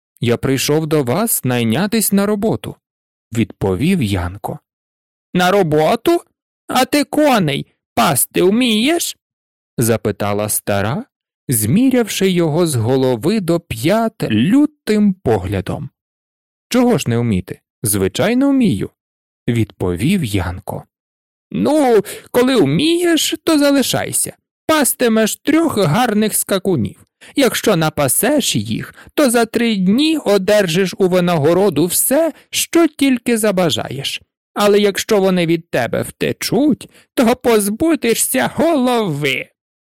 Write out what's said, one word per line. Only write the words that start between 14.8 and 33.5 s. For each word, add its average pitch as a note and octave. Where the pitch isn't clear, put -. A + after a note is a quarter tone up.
поглядом. G2
"Чого A#3+
ж -
не A#2
вміти? A2+
Звичайно, B2
вмію", A3
відповів A#2
Янко. F#2
"Ну, B3
коли B3+
вмієш, D#4
то D#4+
залишайся. C#4
Пастимеш A#3
трьох D#4
гарних G#3
скакунів. F#3
Якщо A#3
напасеш D#3+
їх, A2
то D4
за A#3
три A3+
дні B3+
одержиш G3
у F#3+
винагороду F3
все, D4+
що -
тільки B3+
забажаєш. F3